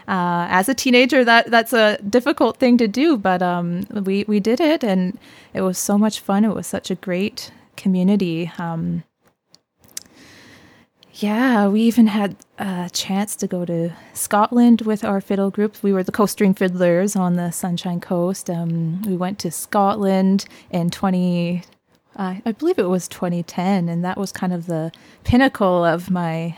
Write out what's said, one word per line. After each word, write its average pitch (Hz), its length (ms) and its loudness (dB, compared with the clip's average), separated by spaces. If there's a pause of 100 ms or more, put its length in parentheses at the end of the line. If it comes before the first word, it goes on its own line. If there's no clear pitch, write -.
Uh, 175 400 0
as 185 220 2
a 269 40 2
teenager, 254 480 4
that, 233 280 4
that's 233 240 2
a 214 240 4
difficult 247 580 0
thing 247 220 4
to 233 100 2
do, 262 300 2
but, 185 240 0
um, 175 440 -2 (180)
we, 196 220 -2
we 208 140 2
did 220 180 0
it, 320 240 0
and 185 360 -2 (340)
it - 80 -6
was 185 160 -2
so 202 220 0
much 214 200 0
fun. 202 280 0
It 208 80 0
was 175 120 -8
such - 240 -8
a 190 40 -4
great 185 560 -6 (260)
community. 180 800 0
Um, 170 480 -6 (2250)
yeah, 214 460 2
we 208 160 2
even 226 240 6
had 202 300 0 (220)
a 180 340 -6
chance 196 440 -4
to 208 100 -6
go 180 180 -4
to 170 260 -2 (220)
Scotland 233 680 4
with 214 220 -2
our 202 160 -2
fiddle 196 300 -2
group. 208 320 -4
We 202 100 2
were 185 120 0
the - 80 -8
Coast 202 200 0
String 190 220 2
Fiddlers 180 640 0
on 180 180 0
the 175 160 -4
Sunshine 175 500 -6
Coast. 180 480 -4
Um, 165 540 -4
we 196 140 -4
went 180 240 -6
to 170 100 -6
Scotland 196 920 0 (260)
in 170 200 -2
twenty, 180 760 -2 (500)
uh, 190 220 -8 (100)
I 226 60 -2
believe 330 260 -2
it 202 100 0
was 180 200 -2
twenty 175 340 -4
ten, 180 460 -2
and 170 160 -4
that 185 120 -6
was 196 140 -6
kind 185 220 -4
of 170 140 -6
the 165 260 -4 (320)
pinnacle 208 600 2
of 170 240 0
my, 165 500 -4